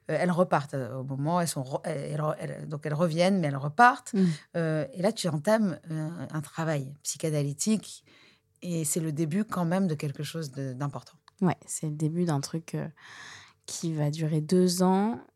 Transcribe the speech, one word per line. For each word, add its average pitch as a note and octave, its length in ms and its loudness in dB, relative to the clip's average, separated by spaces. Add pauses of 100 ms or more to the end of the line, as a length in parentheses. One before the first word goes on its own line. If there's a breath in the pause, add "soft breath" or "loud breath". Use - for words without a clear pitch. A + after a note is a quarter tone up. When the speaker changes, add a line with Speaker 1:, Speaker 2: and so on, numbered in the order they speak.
(100)
Speaker 1:
Euh, D#3 80 0
elles F3+ 140 2
repartent, D#3+ 420 2
euh, B2+ 240 -4
au C3 60 -6
moment, C#3+ 360 0
elles E3+ 60 0
sont D3 160 -4
re-, C3 220 -4
elles, D3+ 340 -4 (200)
elles, D3 240 -8
elles, D3 60 -10
donc D3 180 -8
elles D3+ 80 -2
reviennent, F3 440 4
mais E3 100 2
elles C#3 80 -2
repartent. A#3+ 580 4
Speaker 2:
Mm. F#3+ 100 6 (320 loud breath)
Speaker 1:
Euh, D#3 380 0
et F3+ 80 -6
là, G#3 100 4
tu - 160 -2
entames, F#3+ 500 2 (140)
euh, D#3 160 -4 (200)
un D#3 120 -4
travail D3 520 -4 (120)
psychanalytique D3+ 1000 -2 (600 soft breath)
et E3+ 220 -2
c'est D#3 160 0
le D#3+ 120 -2
début E3 320 0
quand F#3 200 -2
même F#3 220 2
de D#3 80 0
quelque D3 300 -6
chose D3+ 260 -8
de, C3+ 220 -8
d'important. C3+ 400 -6 (280)
Speaker 2:
Ouais, F3+ 160 4 (100)
c'est - 200 -6
le D3+ 80 -4
début D#3+ 300 0
d'un D3+ 160 0
truc, - 340 -6
euh, D#3 140 -4 (800 loud breath)
qui - 280 -6
va D3 160 0
durer D#3 300 0
deux F3+ 420 4
ans, G3 380 2 (140)